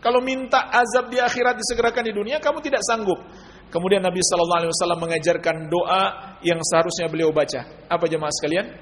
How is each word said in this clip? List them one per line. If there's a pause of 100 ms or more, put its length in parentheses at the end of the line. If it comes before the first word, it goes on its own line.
Kalau
minta
azab
di
akhirat
disegerakan
di
dunia,
kamu
tidak
sanggup. (540)
Kemudian
Nabi
sallallahu
alaihi
wasallam
mengajarkan (160)
doa
yang
seharusnya
beliau
baca.
Apa
jemaah
sekalian? (140)